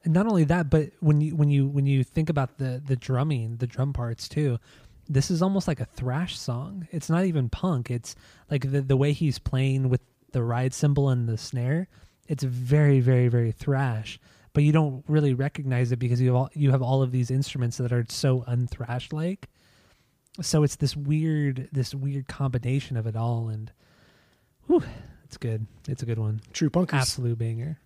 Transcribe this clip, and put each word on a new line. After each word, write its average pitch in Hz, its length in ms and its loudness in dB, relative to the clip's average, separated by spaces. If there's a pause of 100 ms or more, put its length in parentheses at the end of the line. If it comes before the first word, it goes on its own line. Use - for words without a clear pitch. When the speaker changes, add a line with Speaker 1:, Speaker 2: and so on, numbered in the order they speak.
Speaker 1:
And 165 100 2
not 190 140 4
only 190 180 4
that, 165 240 2
but 156 300 2
when 151 220 4
you, 156 140 0
when 147 140 4
you, 139 180 4
when 139 200 0
you 135 160 2
think 156 260 -2
about 143 300 -2
the, 131 260 -6
the 135 100 0
drumming, 123 640 -2
the 123 100 -2
drum 135 260 -2
parts 117 360 -6
too, 143 300 0 (500)
this 139 200 2
is 170 120 0
almost 196 260 0
like 147 140 -2
a 113 40 -4
thrash 127 540 -4
song. 160 520 -6
It's 160 180 -8
not 175 160 2
even 151 240 0
punk. 139 420 -2
It's 120 240 -8 (340)
like 135 220 -2
the, 139 100 0
the 135 140 2
way 143 160 2
he's 143 260 0
playing 131 520 0
with 123 100 2 (320)
the 127 120 -2
ride 123 300 -2
cymbal 143 360 2
and 123 180 0
the 113 100 -2
snare. 135 520 -4 (400)
It's 147 140 -4
very, 135 580 4
very, 123 260 4
very 117 240 2
thrash, 127 680 -4 (360)
but 147 100 4
you 151 80 6
don't 147 380 2
really 151 240 4
recognize 127 580 -2
it 123 60 0
because 120 240 0
you 127 60 4
have 123 100 4
all, 135 160 0
you 143 180 2
have 131 100 4
all 131 220 2
of 127 80 0
these 127 200 0
instruments 131 460 -2
that 123 140 -2
are 120 160 0
so 127 400 0
unthrash-like. 123 1000 -4 (920)
So 151 220 2
it's 143 140 0
this - 180 -2
weird, 147 760 -2
this 131 200 -2
weird 139 360 -6
combination 127 680 -4
of 110 100 -2
it 110 120 -4
all, 117 320 -2
and 110 220 -8 (960)
whew, 320 160 4 (420)
it's - 120 -20
good. 110 300 -4 (200)
It's 131 140 -6
a 120 40 -6
good 113 120 -2
one. 107 220 -2 (140)
Speaker 2:
True 156 160 0
punkers. 180 240 0
Speaker 1:
Absolute 131 440 0
banger. 117 480 -4